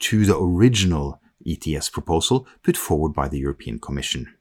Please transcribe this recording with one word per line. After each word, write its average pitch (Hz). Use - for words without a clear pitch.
to 107
the 98
original 90
E 80
T 78
S -
proposal 85
put -
forward 76
by 71
the 69
European 67
Commission. -